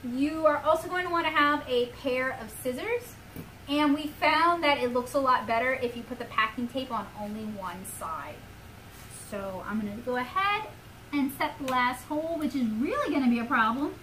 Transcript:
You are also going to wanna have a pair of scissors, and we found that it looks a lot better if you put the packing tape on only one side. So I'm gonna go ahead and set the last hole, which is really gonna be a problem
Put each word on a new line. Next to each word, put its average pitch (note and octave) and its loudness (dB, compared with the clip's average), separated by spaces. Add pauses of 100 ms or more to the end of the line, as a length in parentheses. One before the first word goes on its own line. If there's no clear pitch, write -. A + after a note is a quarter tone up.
You D4+ 0
are D4 6
also E4 2
going F4+ 0
to F4+ -4
wanna E4 2
have D4 4
a B3 2 (140)
pair B3+ 0
of G#3+ -10 (120)
scissors, F#4 -4 (540)
and D4 4
we D4+ 2
found E4 4
that C#4+ 4
it B3 0
looks B3 -2
a C#4 4
lot A#3+ 4
better A#3+ 2
if A#3+ -4
you A#3 -8
put - -10
the D4 -6
packing A#3+ -2
tape C4 -4
on G3+ -2 (140)
only G#3+ -6
one F#3+ -8 (140)
side. D#3+ -8 (920)
So G3 -6
I'm G#3+ 0
gonna G#3 -4
go B3 -2
ahead G4+ 2 (440)
and C#4 2
set - -2
the C4 -2
last B3+ 2
hole, D#4+ -2
which D4 0
is B3+ 2
really F4+ 0
gonna C4 6
be A#3 4
a A3+ -2
problem B3 2